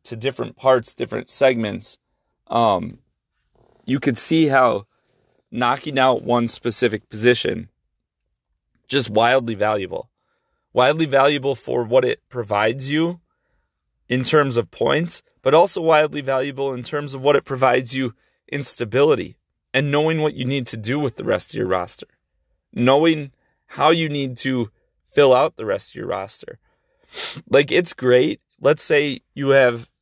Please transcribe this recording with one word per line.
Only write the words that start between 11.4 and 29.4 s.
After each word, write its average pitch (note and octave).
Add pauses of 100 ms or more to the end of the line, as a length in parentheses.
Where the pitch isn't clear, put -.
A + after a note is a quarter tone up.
for B2+
what B2+
it A#2+
provides A#2
you E3 (880)
in B2+
terms C#3
of A2
points, C#3+ (180)
but C3+
also F3
wildly D#3
valuable C3+
in B2
terms D3
of C3
what C#3+
it -
provides B2+
you C3 (340)
in C#3
stability B2 (340)
and C#3
knowing D#3
what D3+
you C3
need C3
to -
do A2+
with D3+
the -
rest G#2+
of -
your G2+
roster, F2+ (680)
knowing C#3+ (360)
how C#3+
you E3
need C#3
to B2+ (360)
fill C#3
out C3+
the A2+
rest G2
of -
your G#2+
roster. G2 (880)
Like, C#3+
it's F3
great. B2+ (180)
Let's D3+
say D3 (140)
you C#3